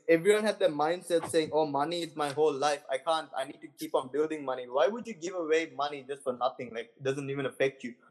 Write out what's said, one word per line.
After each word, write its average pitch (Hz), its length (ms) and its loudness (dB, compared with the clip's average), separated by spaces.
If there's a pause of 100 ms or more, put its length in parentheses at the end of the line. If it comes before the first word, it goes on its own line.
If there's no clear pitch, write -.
everyone 196 360 6
had 208 140 0
the 185 80 4
mindset 165 640 0
saying, 156 220 2
"Oh, 156 140 4
money 151 360 0
is 160 120 -8
my 151 160 -2
whole 147 220 2
life, 143 280 0 (100)
I 131 80 0
can't, 160 360 -2
I 135 100 -4
need 147 180 -14
to 165 60 -16 (100)
keep 156 160 -4
on 139 180 -2
building 151 320 -2
money," 127 240 -4
why 143 200 4
would 226 180 -6
you 226 80 -10
give 170 200 -10
away 160 400 0
money 143 320 -6
just 139 180 -10
for 127 100 -2
nothing? 123 400 -4
Like, 113 220 -10
it 143 60 -18
doesn't 135 280 -2
even 139 160 -4
affect - 380 -2
you. 120 100 -10 (160)